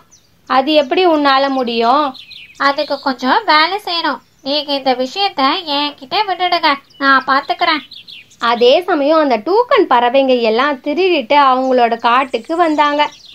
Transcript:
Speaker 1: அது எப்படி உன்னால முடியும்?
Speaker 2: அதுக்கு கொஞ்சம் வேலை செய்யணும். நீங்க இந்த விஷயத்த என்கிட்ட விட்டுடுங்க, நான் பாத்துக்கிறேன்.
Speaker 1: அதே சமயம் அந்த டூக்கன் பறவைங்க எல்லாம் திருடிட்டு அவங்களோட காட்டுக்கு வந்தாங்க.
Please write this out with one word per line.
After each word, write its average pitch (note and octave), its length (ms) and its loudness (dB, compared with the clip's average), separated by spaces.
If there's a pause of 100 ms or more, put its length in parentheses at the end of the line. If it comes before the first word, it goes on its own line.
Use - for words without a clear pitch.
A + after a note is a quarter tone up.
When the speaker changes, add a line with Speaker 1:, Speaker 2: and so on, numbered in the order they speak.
(480)
Speaker 1:
அது C4 260 0
எப்படி D#4 340 2
உன்னால C#4 420 2
முடியும்? B3+ 640 0 (440)
Speaker 2:
அதுக்கு C#4 440 -2
கொஞ்சம் C4+ 440 -2
வேலை E4 400 2
செய்யணும். D#4+ 320 -2 (260)
நீங்க C#4+ 300 -4
இந்த C4+ 200 0
விஷயத்த C#4+ 480 -4 (240)
என்கிட்ட C#4+ 500 -6 (120)
விட்டுடுங்க, F4 460 0 (240)
நான் C4+ 280 2
பாத்துக்கிறேன். D4+ 540 -2 (600)
Speaker 1:
அதே A#3+ 420 2
சமயம் D#4+ 380 0
அந்த C#4 180 0
டூக்கன் G4 520 2
பறவைங்க B3+ 520 2
எல்லாம் A#3 340 0
திருடிட்டு D4 580 -2
அவங்களோட C4 640 2
காட்டுக்கு B3 580 -2
வந்தாங்க. D4 540 0 (260)